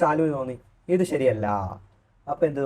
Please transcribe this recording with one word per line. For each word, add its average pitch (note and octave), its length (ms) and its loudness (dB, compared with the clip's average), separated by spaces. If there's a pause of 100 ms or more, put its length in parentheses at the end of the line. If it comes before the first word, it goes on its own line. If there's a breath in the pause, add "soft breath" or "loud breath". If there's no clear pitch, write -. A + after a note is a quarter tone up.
ശാലുവിന് D#3 360 2
തോന്നി B2+ 200 -6 (380)
ഇത് F#3 160 2
ശരിയല്ല. A2+ 340 2 (880)
അപ്പോൾ E3 180 0
എന്ത് C#3 160 -4